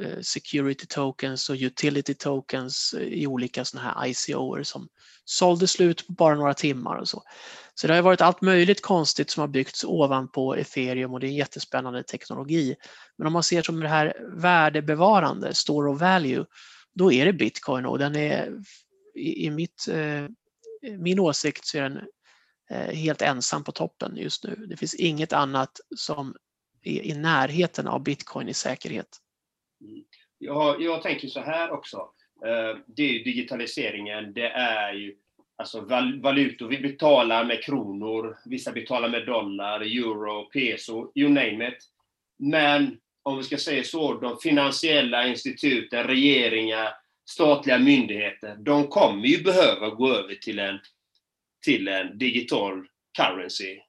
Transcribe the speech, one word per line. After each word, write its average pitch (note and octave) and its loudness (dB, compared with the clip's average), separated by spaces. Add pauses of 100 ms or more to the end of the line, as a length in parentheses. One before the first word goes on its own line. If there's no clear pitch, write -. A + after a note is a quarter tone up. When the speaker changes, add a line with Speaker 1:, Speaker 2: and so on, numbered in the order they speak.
Speaker 1:
eh, - -8
security C#3 -4
tokens C3+ -4
och C#3 -2
utility C#3 -2
tokens, C3 -4
eh, - -4
i C#3+ -4
olika B2+ -4
såna C3 -8
här B2+ -4
I B2+ -4
C - -6
O:er C3+ -4
som - -10 (360)
sålde F3+ 4
slut E3+ 2
på F#3 -12
bara D#3+ 6
några D3 2
timmar C#3 -2
och - -6
så. - -8 (520)
Så - -4
det D#3 6
har E3+ 8
ju F3 6
varit F#3 6
allt F3+ 6
möjligt F#3+ 6
konstigt D#3 2
som - -4
har D3 0
byggts C3+ -2
ovanpå C3+ 0
Ethereum B2+ -4
och B2+ -8
det C3+ -4
är - -4
en C#3+ -4
jättespännande C3 -4
teknologi. C3+ -4 (420)
Men D#3 -6
om D#3 0
man E3+ 0
ser E3+ 2
som E3 -4
det D#3 -4
här D#3 2 (200)
värdebevarande, D#3 4
store D3 0
of C#3 -2
value, E3 2 (500)
då F#3 6
är B2+ 6
det G3 6
Bitcoin B2+ -2
och B2+ -2
den C#3+ 0
är D3+ -2 (600)
i, - -4
i D#3 -2
mitt, D#3+ -6
eh, D3+ -4 (720)
min F3+ 0
åsikt D#3 0
så D#3 -6
är C#3+ -2
den, C#3 -6 (720)
eh, - -6
helt D#3 -2
ensam D3 -2
på - -10
toppen - -8
just - -8
nu. G#3 -12
Det - -10
finns - -6
inget D#3+ -2
annat C#3 -2 (160)
som C#3+ -8 (460)
är - -6
i D#3 -8
närheten D3 0
av C3+ -2
Bitcoin C#3 -6
i - -8
säkerhet. - -6 (720)
Speaker 2:
Mm. G#2+ -20 (340)
Jag, D3 0
jag E3 -2
tänker D3 -6
så - -10
här D#3+ -4
också. C#3 -12 (500)
Eh, A2+ -2 (180)
det D3 0
är C#3 2
ju A2+ -4
digitaliseringen, A2 -6
det A#2 -4
är A2 -2
ju G2+ -10 (420)
alltså A2+ -10
val-, B2+ 0
valutor. C3+ 2
Vi C3+ -2
betalar C3+ 4
med A#2 -2
kronor, A2 -4
vissa B2 -8
betalar A#2+ -2
med A#2 -4
dollar, G#2 -2
euro, G#2+ -4
peso, A#2 -4
you C#3+ 4
name A#2+ 2
it. B2+ -12 (600)
Men C#3+ 2 (260)
om C3+ -4
vi C3+ -8
ska C#3 -6
säga C#3 -2
så, D3 -2
de A#2+ -6
finansiella C#3 2
instituten, A#2+ -2
regeringar, A2+ 2 (380)
statliga C#3 4
myndigheter, G#2+ 2
de D3 4
kommer G#2+ 4
ju D#3 4
behöva D#3 4
gå A#2+ 2
över G2 -4
till G#2 -8
en, G2 -4 (840)
till G#2 2
en F#2+ -4
digital A2+ -2 (340)
currency, F#2+ -4 (100)